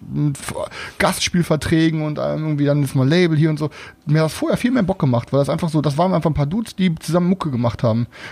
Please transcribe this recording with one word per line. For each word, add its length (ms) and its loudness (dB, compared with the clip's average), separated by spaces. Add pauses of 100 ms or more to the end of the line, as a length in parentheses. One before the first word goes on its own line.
mit 380 -2
F-, 160 -10 (420)
Gastspielverträgen 1040 0
und, 160 -4
ähm, 280 -2
irgendwie 200 0
dann 160 4
ist 140 -2
mal 120 4
Label 300 4
hier 140 4
und 80 -2
so, 100 -4 (380)
mir 140 4
hat 40 2
das 80 -4
vorher 240 -2
viel 140 0
mehr 100 2
Bock 160 0
gemacht, 340 0
weil 100 4
das 80 0
einfach 200 -2
so, 120 2
das 180 0
waren 140 2
einfach 180 0
ein 20 -2
paar 140 0
Dudes, 280 -6
die 200 0
zusammen 340 0
Mucke 220 0
gemacht 320 -2
haben. 240 2 (240)